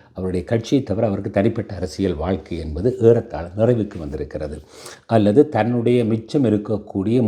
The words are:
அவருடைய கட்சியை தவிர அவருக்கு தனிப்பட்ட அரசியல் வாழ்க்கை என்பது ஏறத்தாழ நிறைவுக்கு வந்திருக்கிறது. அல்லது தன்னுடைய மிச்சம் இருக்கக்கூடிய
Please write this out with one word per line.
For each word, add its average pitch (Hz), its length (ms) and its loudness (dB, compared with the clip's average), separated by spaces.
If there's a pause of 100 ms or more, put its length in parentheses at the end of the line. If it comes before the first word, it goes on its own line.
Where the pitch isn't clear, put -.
(120)
அவருடைய 92 320 -4
கட்சியை 117 380 0
தவிர 113 240 -2
அவருக்கு 98 240 -4
தனிப்பட்ட 110 440 0
அரசியல் 90 400 -2
வாழ்க்கை 85 440 -4
என்பது 80 300 -4 (120)
ஏறத்தாழ 113 440 2 (120)
நிறைவுக்கு 113 420 0
வந்திருக்கிறது. 76 580 -8 (500)
அல்லது 107 420 6
தன்னுடைய 120 560 2
மிச்சம் 113 400 0
இருக்கக்கூடிய 107 720 0 (120)